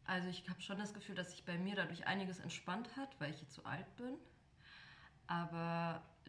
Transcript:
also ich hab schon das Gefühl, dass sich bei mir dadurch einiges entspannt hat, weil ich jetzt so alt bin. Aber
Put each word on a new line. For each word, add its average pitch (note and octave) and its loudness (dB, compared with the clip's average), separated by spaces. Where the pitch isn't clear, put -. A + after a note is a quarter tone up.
also F3+ 4
ich - -2
hab F3+ -2
schon G3 -2
das G#3 0
Gefühl, G3 -6
dass F3+ 0
sich - -12
bei F3 2
mir F#3+ 4
dadurch E3+ 2
einiges F#3 4
entspannt F#3 -2
hat, C4+ -4
weil D3+ 2
ich D#3 -8
jetzt - -12
so - -12
alt E3+ -4
bin. B3+ -2
Aber E3+ 2